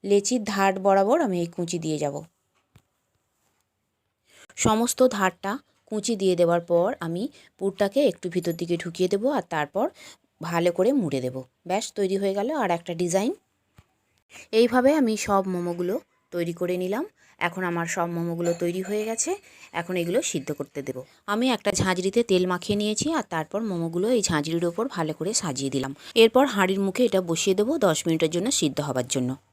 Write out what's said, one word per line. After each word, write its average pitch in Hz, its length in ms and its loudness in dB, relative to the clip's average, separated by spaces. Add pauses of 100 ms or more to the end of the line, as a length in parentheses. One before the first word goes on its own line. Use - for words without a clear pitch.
লেচির 202 320 4 (100)
ধার 196 220 4 (120)
বরাবর 196 320 6 (100)
আমি 185 160 0
এই 170 120 -4
কুচি 170 300 -4
দিয়ে 156 180 -2
যাব। 143 120 -2 (2500)
সমস্ত 226 420 0 (180)
ধারটা 190 340 -2 (380)
কুচি 214 320 -4
দিয়ে 185 140 4
দেওয়ার 170 260 4 (100)
পর 170 160 4 (200)
আমি 170 160 -4 (380)
পুরটাকে 196 380 0 (120)
একটু - 180 -10
ভিতর 175 320 -2
দিকে 175 220 -2
ঢুকিয়ে 180 300 -2
দেবো, 208 140 0 (100)
আর 190 120 -2
তারপর 165 360 -2 (560)
ভালো 170 360 0
করে 190 120 4 (120)
মুড়ে 139 240 -2
দেবো। 127 160 -6 (260)
ব্যাস, 196 180 -2 (120)
তৈরি 196 240 0
হয়ে 196 160 0
গেল 214 120 -2 (140)
আর 185 140 0
একটা 170 160 -8 (100)
ডিজাইন। 190 300 0 (1160)
এইভাবে 240 380 4 (120)
আমি 220 120 2 (140)
সব 196 160 4 (100)
মোমোগুলো 175 420 -2 (360)
তৈরি 170 220 -4
করে 180 240 -2
নিলাম। 196 260 -4 (440)
এখন 170 140 -4 (100)
আমার 170 240 -2
সব 175 120 0 (100)
মোমোগুলো 170 340 -2 (100)
তৈরি 175 200 -2
হয়ে 208 280 -4
গেছে, 226 220 -4 (420)
এখন 170 280 -6
এগুলো 170 180 0 (120)
সিদ্ধ 147 180 -6 (100)
করতে 143 280 -8
দেবো। 127 140 -8 (320)
আমি 233 120 0 (100)
একটা 202 240 -2
ঝাঁঝরিতে 190 440 0
তেল 185 280 2
মাখিয়ে 202 300 -2
নিয়েছি, 214 320 -2
আর 277 200 -2
তারপর 160 260 -4 (120)
মোমোগুলো 170 360 -2 (100)
এই 208 120 2
ঝাঁঝরির 165 420 0
ওপর 214 140 -4 (100)
ভালো 156 240 -2
করে 175 140 -2
সাজিয়ে 139 420 -2
দিলাম। 135 160 -2 (320)
এরপর 254 200 6 (100)
হাঁড়ির 196 320 2
মুখে 190 240 0
এটা 190 200 2
বসিয়ে 185 300 2
দেবো 220 180 2
দশ 185 280 4
মিনিটের 160 300 2
জন্য 185 120 0 (120)
সিদ্ধ 143 180 0 (100)
হবার 127 260 -2
জন্য। 127 160 0 (240)